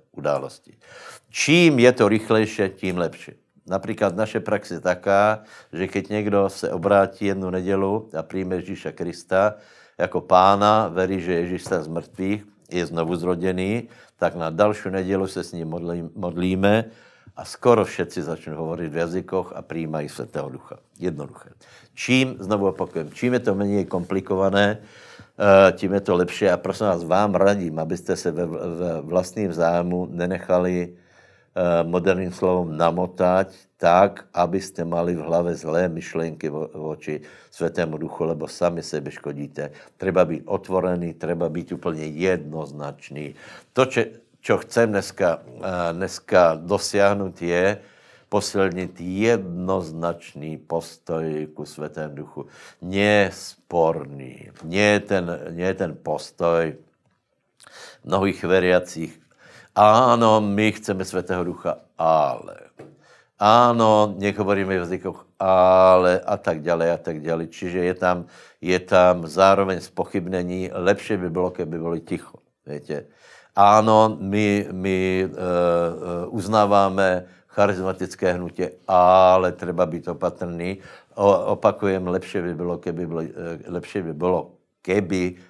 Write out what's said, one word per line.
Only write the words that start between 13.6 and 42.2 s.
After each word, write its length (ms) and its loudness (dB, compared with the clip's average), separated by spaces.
tak 240 -4
na 100 -4
další 400 0
nedělu 380 -2
se 160 -8
s 80 -18
ním 160 -8
modlí-, 480 -8
modlíme 720 0
a 100 -12
skoro 380 2
všetci 400 -6
začnou 320 -10
hovorit 320 -6
v 160 -4
jazykoch 480 -6
a 100 -12
přijímají 480 -8
Svätého 400 -10
Ducha. 300 -18
Jednoduché. 500 -10
Čím, 480 0
znovu 320 0
opakujem, 400 -6
čím 220 -2
je 60 0
to 160 -2
méně 280 -2
komplikované, 960 0
eh, 960 4
tím 180 -4
je 80 2
to 140 2
lepší. 320 0
A 80 4
prosím 320 -2
vás, 160 0
vám 320 2
radím, 440 0
abyste 360 -4
se 160 -4
ve, 160 -4
ve 540 -6
vlastním 520 -2
zájmu 580 0
nenechali, 840 -2
eh, 260 2
moderním 460 0
slovom, 480 -2
namotat 720 2
tak, 560 4
abyste 520 -4
mali 320 -2
v 80 -8
hlavě 300 0
zlé 340 -2
myšlenky 600 -8
vo-, 200 -8
voči 520 -10
Svätému 480 -4
Duchu, 320 -6
lebo 160 -6
sami 400 -4
sebe 240 -8
škodíte. 640 -12
Treba 280 2
být 200 -6
otvorený, 680 -4
treba 360 -4
být 220 -8
úplně 340 -8
jednoznačný. 1300 -6